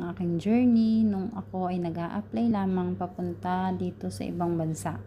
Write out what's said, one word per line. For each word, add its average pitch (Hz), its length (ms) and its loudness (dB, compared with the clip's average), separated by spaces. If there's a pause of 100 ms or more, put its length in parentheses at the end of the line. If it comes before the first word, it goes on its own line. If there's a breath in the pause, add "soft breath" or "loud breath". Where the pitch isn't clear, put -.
(160)
aking 170 240 0
journey 226 640 4
nung 190 320 2
ako 185 320 -4
ay 180 160 -2
nag-a-apply 202 720 -2
lamang 185 400 0
papunta 180 800 -2
dito 180 320 -4
sa 185 160 -6
ibang 170 320 -2
bansa. 160 400 -2 (120)